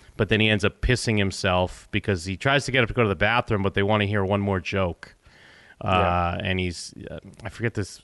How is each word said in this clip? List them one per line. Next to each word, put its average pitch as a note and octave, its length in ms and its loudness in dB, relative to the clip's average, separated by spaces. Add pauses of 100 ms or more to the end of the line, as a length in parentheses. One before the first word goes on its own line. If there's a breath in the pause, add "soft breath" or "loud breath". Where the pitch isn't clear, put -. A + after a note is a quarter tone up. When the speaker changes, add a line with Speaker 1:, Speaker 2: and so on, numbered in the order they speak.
(180 soft breath)
Speaker 1:
but A2 100 2
then G#2+ 120 4
he A2 100 4
ends G#2 140 2
up - 180 -2
pissing A2+ 360 0
himself F#2 720 0
because F#2+ 360 -2
he F#2+ 100 -4
tries C3+ 300 0
to - 60 -6
get C3 100 4
up A2 60 0
to - 60 -6
go B2 80 2
to A2 60 4
the G2 80 2
bathroom, G#2+ 460 2
but F#2+ 100 0
they G2+ 100 0
wanna G#2 220 2
hear G2+ 200 0
one G2+ 180 0
more G2 180 0
joke. F2+ 540 -4 (680 soft breath)
Uh, F2+ 580 2
Speaker 2:
Yeah. F#2+ 120 -6
Speaker 1:
and F#2 100 0
he's, F2+ 340 -6 (160)
uh, D#2+ 80 -12 (260)
I - 40 -8
forget A2 260 -6
the G#2+ 60 -4
s-, - 240 -8